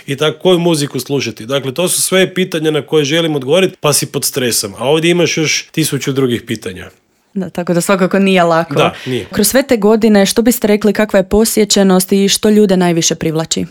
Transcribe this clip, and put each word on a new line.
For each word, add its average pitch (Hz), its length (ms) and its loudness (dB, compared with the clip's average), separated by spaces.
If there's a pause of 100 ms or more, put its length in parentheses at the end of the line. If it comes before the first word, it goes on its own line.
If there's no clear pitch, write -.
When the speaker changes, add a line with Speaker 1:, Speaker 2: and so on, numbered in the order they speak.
Speaker 1:
i 139 100 -6
tako, 151 220 -4
koju 185 200 2
muziku 160 420 -2
slušati? 117 460 -6
Dakle, 135 280 -4
to 175 140 -2
su - 140 -2
sve 185 320 0
pitanja 175 360 -2
na 151 120 -2
koje 156 220 0
želim 156 320 -2
odgovoriti, 151 440 0
pa 147 120 0
si 143 140 -2
pod - 180 -6
stresom. 110 500 -4
A 117 140 -6
ovdje 160 220 2
imaš 175 260 0
još 156 280 -2
tisuću 143 480 -4
drugih 127 300 0
pitanja. 92 480 -10 (440)
Speaker 2:
Da, 175 160 -6
tako 175 240 -2
da 170 60 2
svakako 190 380 0
nije 190 240 4
lako. 165 320 0
Speaker 1:
Da, 131 200 0 (120)
nije. 123 200 -4
Speaker 2:
Kroz 202 220 -2
sve 262 140 2
te 269 140 0
godine, 208 500 4
što 233 160 0
biste 226 240 2
rekli, 208 260 2
kakva 214 260 0
je 190 100 0
posjećenost 202 840 2
i 196 160 2
što 214 220 0
ljude 208 260 4
najviše 170 380 0
privlači? 160 560 -4